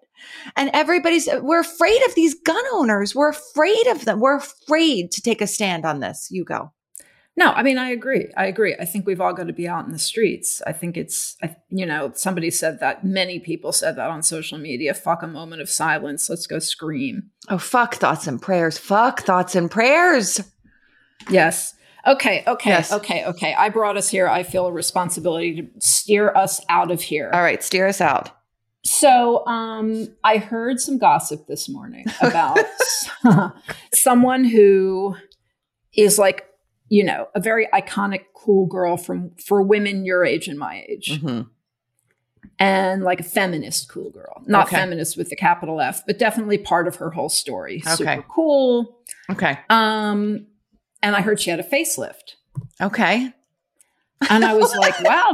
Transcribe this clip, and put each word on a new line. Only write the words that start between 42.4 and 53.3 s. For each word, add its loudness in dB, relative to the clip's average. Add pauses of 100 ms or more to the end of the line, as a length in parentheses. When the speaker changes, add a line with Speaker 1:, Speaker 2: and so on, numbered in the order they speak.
Speaker 2:
And, 2
like, 0
a -10
feminist -4
cool -14
girl. -20
Not 4
Speaker 1:
Okay. -2
Speaker 2:
feminist -4
with -6
the -10
capital 0
F, -4
but -2
definitely 0
part 0
of -6
her -8
whole -6
story. -6
Speaker 1:
Okay. 0
Speaker 2:
Super -2
cool. 2 (320)
Speaker 1:
Okay. -2 (100)
Speaker 2:
Um, 0 (560)
and 2
I 2
heard 2
she -2
had -2
a -8
facelift. -6 (460)
Speaker 1:
Okay. 0 (1000)